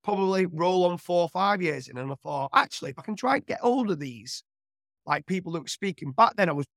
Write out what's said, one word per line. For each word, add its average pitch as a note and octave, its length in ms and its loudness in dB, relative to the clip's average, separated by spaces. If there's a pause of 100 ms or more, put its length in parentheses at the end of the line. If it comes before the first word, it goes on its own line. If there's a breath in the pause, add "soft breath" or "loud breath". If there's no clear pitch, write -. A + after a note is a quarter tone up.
probably F#3+ 440 2
roll F3 400 2
on F3 100 2
four F3 280 2
or D#3+ 40 -2
five G3 320 0
years C#3+ 260 -2
in, A#2+ 120 -12
and C3+ 120 -6
I C#3 40 -6
thought, C#3 400 -6
"Actually, - 380 0
if - 60 -12
I - 40 -16
can G#3+ 120 -6
try B3+ 200 0
and - 100 -2
get - 160 -6
hold A#3+ 300 2
of D#3+ 80 -2
these, B2 440 -10 (640)
like, D3 220 0
people F3+ 260 -4
that E3 80 -4
were - 80 -14
speaking," D#3 440 -6
back A3+ 240 6
then F#3+ 120 4
I D#3 40 0
was C#3+ 120 -2 (120)